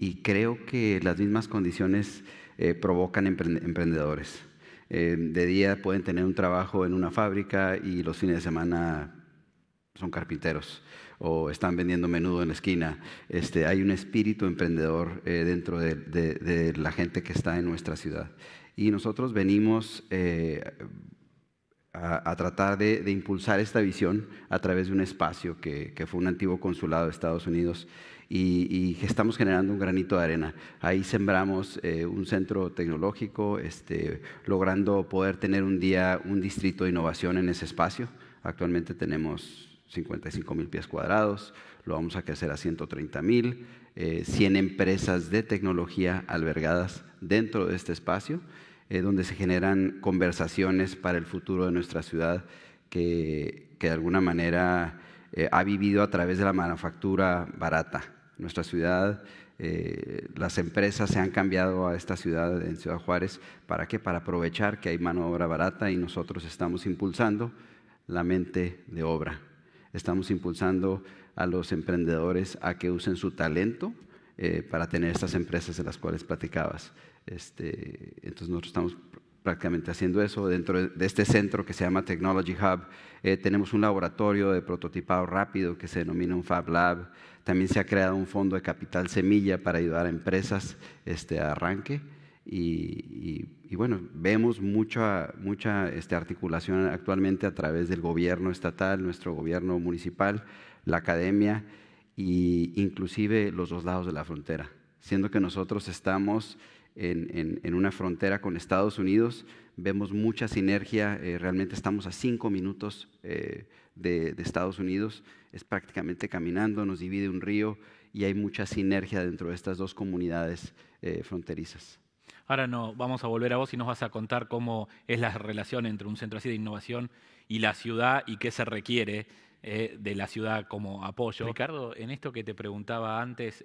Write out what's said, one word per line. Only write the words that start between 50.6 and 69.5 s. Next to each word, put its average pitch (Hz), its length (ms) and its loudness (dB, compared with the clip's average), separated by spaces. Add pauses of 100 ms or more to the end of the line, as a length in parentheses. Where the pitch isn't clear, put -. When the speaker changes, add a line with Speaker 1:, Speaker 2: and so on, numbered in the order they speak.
Speaker 1:
para 90 240 0
el 80 60 -6
futuro 92 420 -2
de 87 60 2
nuestra 85 280 -2
ciudad 82 420 0 (460)
que, 82 880 -2
que - 80 -2
de 82 80 4
alguna 85 260 2
manera, 87 800 2 (320)
eh, 80 200 2
ha 87 120 6
vivido 101 380 4
a 101 80 4
través 90 300 2
de 101 60 4
la 98 80 4
manufactura 90 960 2 (120)
barata. 80 420 0 (380)
Nuestra 90 240 -4
ciudad, 90 600 2 (360)
eh, - 760 -4
las 87 240 -2
empresas 98 540 2
se 101 80 4
han 95 100 4
cambiado 92 580 2
a 87 80 2
esta 90 220 -4
ciudad, 85 480 0
en 82 120 -4
Ciudad 85 200 -4
Juárez, 87 420 0 (280)
¿para 80 200 -2
qué? 107 120 -4
Para 87 200 -2
aprovechar 87 600 0
que 87 100 -4
hay 85 80 0
mano 87 220 0
de 85 80 0
obra 85 180 0
barata 90 460 2
y 92 60 2
nosotros 87 480 -4
estamos 87 420 -4
impulsando 104 640 0 (560)
la 87 160 -2
mente 90 640 0
de 82 160 -4
obra. 78 360 0 (540)